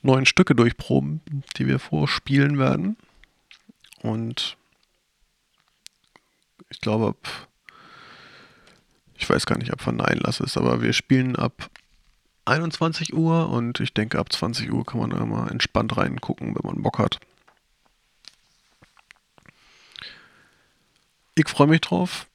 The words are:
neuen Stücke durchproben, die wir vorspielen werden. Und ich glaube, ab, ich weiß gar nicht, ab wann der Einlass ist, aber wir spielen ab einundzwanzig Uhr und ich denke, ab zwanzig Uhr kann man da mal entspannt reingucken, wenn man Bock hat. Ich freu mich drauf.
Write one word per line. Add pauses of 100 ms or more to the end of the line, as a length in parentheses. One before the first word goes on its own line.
neuen
Stücke
durchproben, (380)
die
wir
vorspielen
werden. (1040)
Und (2250)
ich
glaube,
ab, (1700)
ich
weiß
gar
nicht,
ab
wann
der
Einlass
ist,
aber
wir
spielen
ab (760)
einundzwanzig
Uhr
und
ich
denke,
ab
zwanzig
Uhr
kann
man
da
mal
entspannt
reingucken,
wenn
man
Bock
hat. (4000)
Ich
freu
mich
drauf.